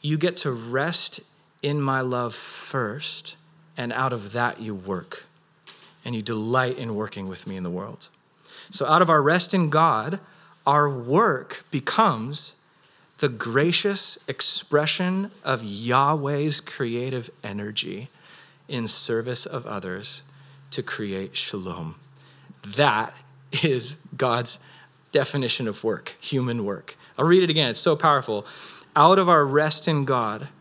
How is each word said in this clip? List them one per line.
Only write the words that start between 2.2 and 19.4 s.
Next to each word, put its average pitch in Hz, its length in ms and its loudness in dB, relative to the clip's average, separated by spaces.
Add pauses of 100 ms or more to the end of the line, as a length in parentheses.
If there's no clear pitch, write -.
first, - 1000 -6 (400)
and 120 160 -4
out 127 200 0
of 101 200 -8
that 120 280 -2
you 110 140 -6
work, 92 500 -8 (800)
and 120 100 -6
you 110 80 -4
delight 120 560 0
in 117 180 -6
working 104 320 -6
with 90 180 -10
me 95 100 -8
in 92 60 -6
the 90 80 -4
world." 95 380 -10 (600)
So - 160 -2
out 160 160 6
of 165 80 4
our 151 120 6
rest 175 320 2
in 170 160 4
God, 156 480 2 (480)
our 147 240 6
work 139 800 2
becomes 143 840 0 (680)
the 147 100 0
gracious 139 920 0 (100)
expression 180 1000 -2 (120)
of 123 220 -2
Yahweh's 139 960 0
creative 123 680 -6 (120)
energy 104 680 -8 (580)
in 120 200 -4
service 117 580 -4